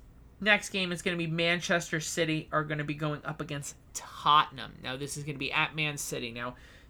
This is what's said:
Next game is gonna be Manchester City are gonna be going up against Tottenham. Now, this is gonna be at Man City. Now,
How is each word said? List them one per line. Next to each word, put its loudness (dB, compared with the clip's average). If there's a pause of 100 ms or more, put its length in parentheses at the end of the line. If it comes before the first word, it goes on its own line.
(420)
Next 4
game 0
is -4
gonna 0
be 0
Manchester 2
City 0
are 2
gonna -4
be -4
going -4
up -6
against -6 (180)
Tottenham. 4 (100)
Now, -4
this -6
is -6
gonna -6
be -2
at 0
Man -2
City. -6
Now, -8 (340)